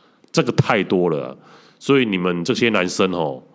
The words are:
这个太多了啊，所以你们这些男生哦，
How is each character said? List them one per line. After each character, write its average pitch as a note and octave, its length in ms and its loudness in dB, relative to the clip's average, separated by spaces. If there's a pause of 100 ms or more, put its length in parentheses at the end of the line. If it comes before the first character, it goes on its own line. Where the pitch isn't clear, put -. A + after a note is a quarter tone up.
(320)
这 E3 120 2
个 C3 100 -2
太 A#2 300 2
多 F2+ 260 0
了 C#2+ 180 -4
啊， C2 80 -14 (420)
所 C#3 240 2
以 B2 40 2
你 G2+ 120 -2
们 F2 260 -2
这 A#2+ 100 -2
些 A#2 160 2
男 F#2+ 200 2
生 F#2+ 220 0
哦， D2+ 300 -4 (140)